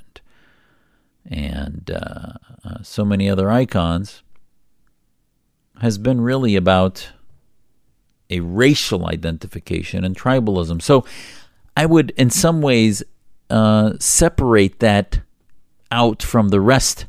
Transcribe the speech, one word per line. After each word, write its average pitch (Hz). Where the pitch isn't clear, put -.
and, 78
and, 71
uh, -
uh, 101
so -
many 101
other 98
icons 98
has 113
been 123
really 120
about 92
a 90
racial 95
identification 85
and 92
tribalism. 98
So 139
I 151
would, 160
in 123
some 165
ways, 113
uh, 107
separate 117
that 104
out 117
from 107
the 98
rest 123